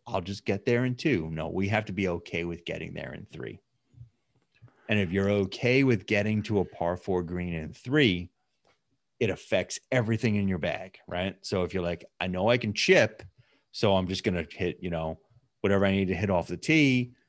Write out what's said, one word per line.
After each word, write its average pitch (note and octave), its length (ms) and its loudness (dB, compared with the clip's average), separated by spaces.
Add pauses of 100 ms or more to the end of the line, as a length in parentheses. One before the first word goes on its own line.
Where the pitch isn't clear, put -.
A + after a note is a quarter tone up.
I'll F#2+ 140 -4
just G2 240 -8
get G2 200 -2
there B2 200 2
in B2 100 -2
two." F#2+ 360 0
No, D#2+ 180 -6
we F#2+ 200 -2
have A2 160 0
to G2 80 -8
be F#2+ 160 0
okay E2+ 360 -4
with E2+ 200 -8
getting E2+ 280 -8
there D2+ 200 -10
in E2 140 -14
three. - 340 -14 (1300)
And G#2+ 100 2
if F2 120 0
you're G2 180 2
okay A2 540 2
with A#2 220 2
getting G#2+ 380 2
to G#2 160 0
a F2+ 60 2
par E2+ 320 -4
four F2+ 260 -2
green F2+ 300 -6
in D#2+ 200 -6
three, A2 580 2 (880)
it A2 120 2
affects - 480 -2 (120)
everything A2+ 440 2
in G2 120 0
your F#2 120 0
bag, F2+ 480 -6
right? F2+ 380 -4
So F#2 180 0
if E2+ 100 -4
you're F2+ 100 -2
like, E2+ 220 -4 (160)
"I F#2 60 -2
know F#2 220 0
I B2 100 4
can G#2+ 140 -4
chip, D3 500 2 (480)
so G2 240 2
I'm F#2 120 2
just F#2 160 -4
gonna F2 280 -2
hit, - 300 -4
you F2+ 100 -6
know, D#2+ 300 -6 (400)
whatever G2 240 4
I G2 60 4
need G2 180 2
to F#2 60 0
hit F2+ 140 -2
off F2 200 2
the F2 80 -6
tee, C3 580 2 (140)